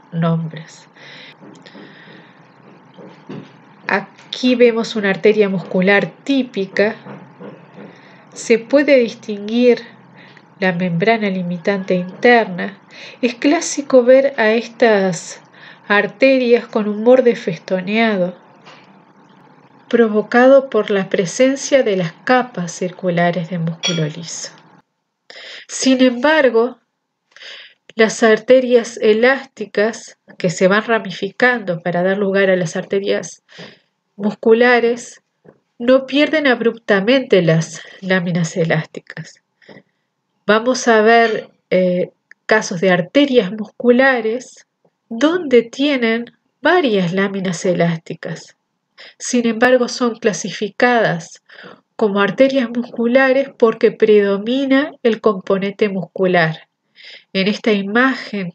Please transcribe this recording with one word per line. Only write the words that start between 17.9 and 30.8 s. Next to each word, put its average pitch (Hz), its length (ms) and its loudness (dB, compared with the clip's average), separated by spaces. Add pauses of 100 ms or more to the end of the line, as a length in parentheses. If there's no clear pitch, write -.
provocado 240 840 2
por 214 200 -2
la 196 200 -2
presencia 262 720 0
de 214 140 0
las 170 160 -4 (120)
capas 240 480 -2
circulares 175 800 -4
de 180 80 -6
músculo 165 480 -4
liso. - 460 -12 (1160)
Sin 262 320 0
embargo, 247 800 2 (1160)
las 220 280 0
arterias 220 800 4
elásticas 220 1120 -2 (220)
que 190 100 -2
se 185 180 0
van 208 180 2